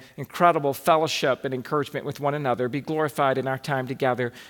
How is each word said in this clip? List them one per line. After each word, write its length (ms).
incredible 600
fellowship 680
and 120
encouragement 500
with 140
one 160
another, 340
be 120
glorified 580
in 80
our 100
time 300
together 440